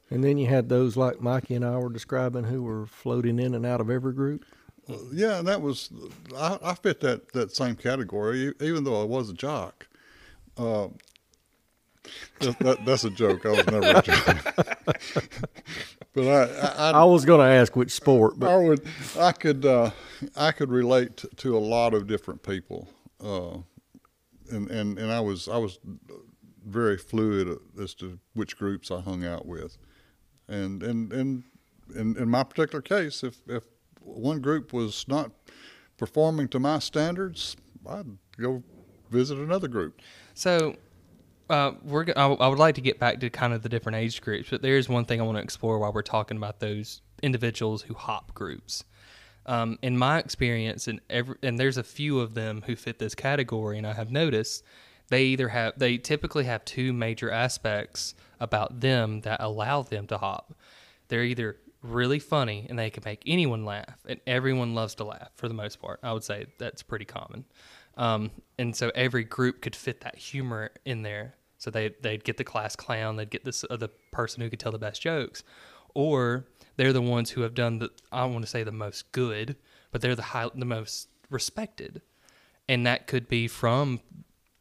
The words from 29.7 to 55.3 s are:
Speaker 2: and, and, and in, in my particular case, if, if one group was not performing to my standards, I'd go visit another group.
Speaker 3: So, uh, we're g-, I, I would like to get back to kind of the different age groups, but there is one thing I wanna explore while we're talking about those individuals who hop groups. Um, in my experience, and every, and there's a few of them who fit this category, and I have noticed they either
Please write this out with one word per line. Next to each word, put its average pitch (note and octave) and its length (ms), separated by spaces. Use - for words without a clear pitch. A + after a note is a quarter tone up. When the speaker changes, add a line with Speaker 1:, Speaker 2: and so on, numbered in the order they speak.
Speaker 2:
and, G2 340
and, A2+ 320
and C3 300
in, A2+ 220
in A#2 120
my B2+ 140
particular D3+ 380
case, E3+ 420
if, B2 140
if A#2+ 180
one C#3 400
group C#3+ 320
was A2+ 340
not C#3 240
performing D3+ 500
to C3 120
my C#3+ 200
standards, F3 760
I'd F3 200
go B2 240
visit C3 260
another E3 300
group. G#2 340
Speaker 3:
So, E3 440
uh, C#3+ 220
we're D3 220
g-, E3+ 100
I, C#3 140
I C3+ 220
would C3+ 100
like D#3 160
to C3 60
get B2+ 180
back B2 220
to B2 80
kind A#2+ 240
of A2+ 100
the A#2 60
different A2+ 260
age A2+ 260
groups, - 280
but C3+ 120
there C3+ 160
is B2+ 120
one A#2+ 160
thing A#2 160
I - 20
wanna A2 160
explore A2 400
while G#2 140
we're G#2+ 80
talking G#2+ 340
about G#2+ 240
those G#2+ 420
individuals A2+ 600
who A2+ 100
hop - 400
groups. - 500
Um, A2+ 360
in B2+ 160
my C#3 220
experience, A2+ 720
and A2 100
every, B2 320
and A#2+ 160
there's C3 200
a C3 60
few D3 360
of A2+ 140
them A2 340
who A#2+ 80
fit - 240
this G#2+ 160
category, A#2 640
and G#2+ 100
I G#2+ 60
have A2 180
noticed C3+ 540
they C3 160
either C3 240